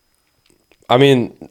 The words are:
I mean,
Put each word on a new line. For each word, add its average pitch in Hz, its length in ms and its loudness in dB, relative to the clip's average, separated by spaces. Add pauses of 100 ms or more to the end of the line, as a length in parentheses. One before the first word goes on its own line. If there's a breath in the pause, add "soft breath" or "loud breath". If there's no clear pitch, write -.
(880)
I 120 100 0
mean, 131 520 -2